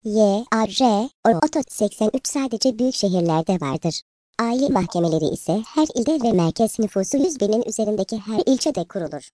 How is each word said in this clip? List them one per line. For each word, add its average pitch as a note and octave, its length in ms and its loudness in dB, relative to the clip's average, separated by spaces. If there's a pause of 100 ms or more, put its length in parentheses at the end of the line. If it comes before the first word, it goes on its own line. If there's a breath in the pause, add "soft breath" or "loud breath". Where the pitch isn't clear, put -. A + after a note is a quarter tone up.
Y G#3+ 480 2
A A3 140 2
R A3 420 2 (200)
O - 80 6
otuz D4 320 0
seksen - 460 -2
üç - 140 -4
sadece B3 500 -2
büyük B3+ 160 0
şehirlerde E3+ 680 0
vardır. D3+ 400 -4 (380)
Aile A#3+ 300 0
mahkemeleri E3+ 600 0
ise - 380 -2
her D#4 280 2
ilde A#3+ 340 0
ve A3 40 2
merkez F3+ 460 2
nüfusu G3+ 380 -2
yüz D4 240 0
binin G#3+ 220 2
üzerindeki G#3+ 560 -2
her G#3+ 280 -4
ilçede B3+ 380 0
kurulur. D3 500 -8